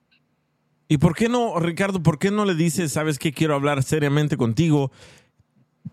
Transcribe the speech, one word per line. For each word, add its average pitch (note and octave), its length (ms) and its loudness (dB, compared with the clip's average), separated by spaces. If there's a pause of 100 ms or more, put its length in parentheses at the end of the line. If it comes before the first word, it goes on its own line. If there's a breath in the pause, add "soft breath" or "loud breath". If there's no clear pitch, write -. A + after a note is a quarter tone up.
(880)
¿Y D3+ 120 2
por E3+ 160 2
qué A3+ 120 0
no, A#3 320 0
Ricardo, E3+ 440 -2
por D#3 160 2
qué G3 100 -2
no G#3 160 0
le F#3+ 80 0
dices, E3 380 0
"Sabes D#3 260 -2
qué, D#3 160 -4
quiero D3+ 220 0
hablar C#3 260 0
seriamente D3 560 0
contigo"? C#3 540 2 (1000 loud breath)